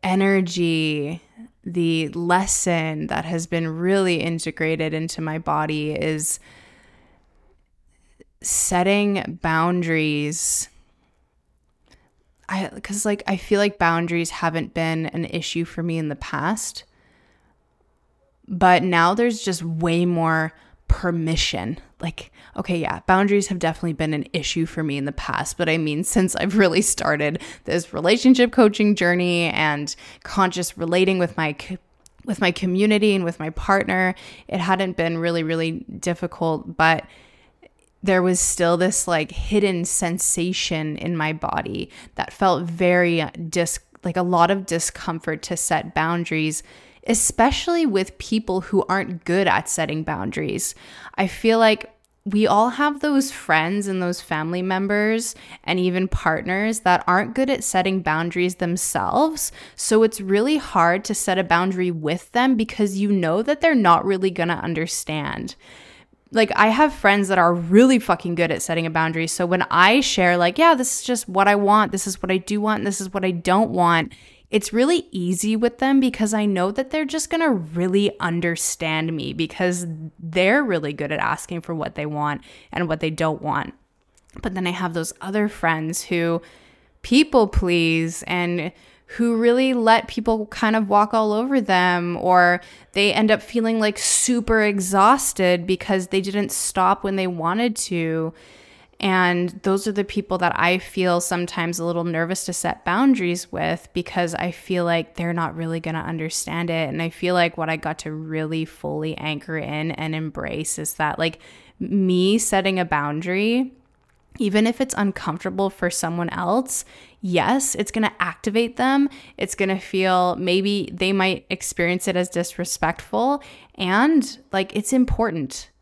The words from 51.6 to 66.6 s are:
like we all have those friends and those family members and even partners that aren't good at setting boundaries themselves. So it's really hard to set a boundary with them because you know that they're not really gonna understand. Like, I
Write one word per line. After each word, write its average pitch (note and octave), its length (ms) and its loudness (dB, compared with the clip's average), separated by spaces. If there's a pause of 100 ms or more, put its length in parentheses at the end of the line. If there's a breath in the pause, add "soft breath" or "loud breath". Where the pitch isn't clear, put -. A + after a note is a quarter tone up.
like G#3+ 320 4 (320)
we G#3 220 2
all A3 240 6
have C#4+ 300 0
those C#4 320 2
friends F3 560 0
and F#3+ 120 -2
those F3 200 -2
family E3 420 -4
members G#3 720 0 (300 loud breath)
and F3+ 160 0
even F3+ 260 0
partners F#3+ 720 -2
that F3+ 260 4
aren't F#3+ 280 2
good C4 160 0
at B3 140 -2
setting F#3+ 360 0
boundaries E3+ 560 0
themselves. F#3 920 0 (240 loud breath)
So A3 300 4
it's A3 160 0
really G#3 360 2
hard F3+ 480 2
to G#3+ 100 -4
set F#3 240 -2
a F#3+ 60 2
boundary F3+ 460 2
with D#3+ 420 -4
them B3+ 240 4
because G#3 420 -2
you G3+ 120 0
know F#3 320 2
that D4 180 0
they're E4 140 4
not F#3 300 6
really F#3+ 260 0
gonna F3 320 -2
understand. D#3 920 -6 (720 loud breath)
Like, A3 260 2
I G#3+ 120 6